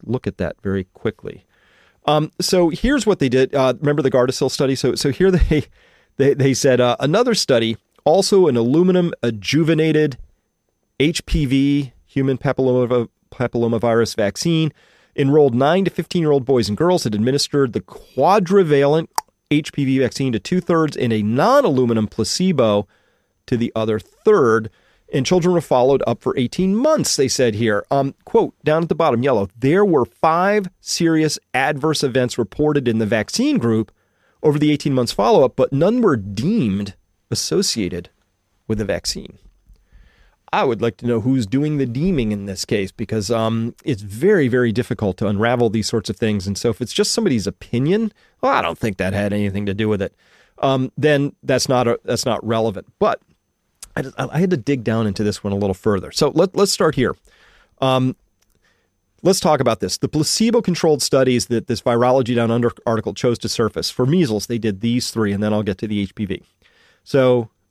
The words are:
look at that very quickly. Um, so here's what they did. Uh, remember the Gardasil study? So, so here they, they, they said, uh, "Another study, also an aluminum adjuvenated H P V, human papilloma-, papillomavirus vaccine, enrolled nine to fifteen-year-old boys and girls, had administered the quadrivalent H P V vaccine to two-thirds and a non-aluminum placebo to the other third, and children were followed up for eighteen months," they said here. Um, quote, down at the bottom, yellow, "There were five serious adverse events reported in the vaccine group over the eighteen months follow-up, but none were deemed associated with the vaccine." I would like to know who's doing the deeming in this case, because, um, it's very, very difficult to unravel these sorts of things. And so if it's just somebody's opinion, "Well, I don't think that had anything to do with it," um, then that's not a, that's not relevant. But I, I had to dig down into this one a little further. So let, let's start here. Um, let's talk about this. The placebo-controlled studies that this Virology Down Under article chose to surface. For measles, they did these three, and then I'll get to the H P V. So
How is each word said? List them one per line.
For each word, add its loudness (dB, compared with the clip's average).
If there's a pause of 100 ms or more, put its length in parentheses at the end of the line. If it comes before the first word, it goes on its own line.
look -4
at -8
that -6
very -4 (100)
quickly. -10 (600)
Um, 0
so 2
here's -2
what 0
they 0
did. 0
Uh, 0
remember -2
the 2
Gardasil 0
study? -2
So, -2
so -2
here 2
they, 2 (500)
they, 4
they 2
said, 2
uh, 2
"Another 0
study, 0 (280)
also 4
an 2
aluminum 2 (100)
adjuvenated 0 (800)
H 0
P 0
V, 0 (120)
human -2
papilloma-, 0 (220)
papillomavirus 0
vaccine, -2 (420)
enrolled 4
nine 2
to -2
fifteen-year-old 0
boys 2
and -4
girls, 2
had -2
administered 0
the -4
quadrivalent 2 (460)
H 0
P -2
V 0
vaccine -2
to -2
two-thirds 0
and 0
a 0
non-aluminum 2
placebo 0 (580)
to -2
the -2
other -2
third, 2 (420)
and -2
children 2
were 2
followed 2
up -4
for -2
eighteen -2
months," 0
they 2
said 0
here. 0
Um, -2 (100)
quote, 0
down 0
at -6
the 0
bottom, 0
yellow, 0 (100)
"There 2
were 4
five 0 (120)
serious 0 (140)
adverse -2
events 0
reported 0
in 0
the 0
vaccine 0
group 0 (520)
over 2
the 2
eighteen -2
months -2
follow-up, 2
but 0
none 2
were 2
deemed -4 (360)
associated -4 (580)
with -2
the -2
vaccine." -8 (1120)
I 0
would -2
like -2
to -8
know 0
who's 0
doing -2
the -2
deeming -2
in -6
this -8
case, -4
because, -6
um, -2 (100)
it's -4
very, 2
very 2
difficult -2
to -2
unravel 2
these -2
sorts -4
of -6
things. -2
And -6
so -2
if -4
it's -8
just -2
somebody's 0
opinion, -2 (280)
"Well, 0
I 0
don't -6
think -4
that -2
had -2
anything -4
to -4
do -2
with 0
it," -8 (440)
um, -2
then 0
that's -2
not 2
a, -2
that's -4
not -4
relevant. -2 (120)
But 0 (760)
I, -6 (120)
I -4
had 2
to 0
dig -2
down 0
into -4
this -4
one -4
a -2
little -2
further. -2
So 0
let, 0
let's 2
start 0
here. 0 (680)
Um, 0 (1040)
let's 2
talk 2
about 0
this. -6
The -4
placebo-controlled 0
studies 2
that -2
this -4
Virology 2
Down 0
Under 0 (140)
article -2
chose -2
to -6
surface. -2
For -2
measles, 0
they -4
did -4
these -2
three, -2
and -4
then 0
I'll 0
get -4
to -8
the -2
H -6
P -6
V. -8 (640)
So 2 (200)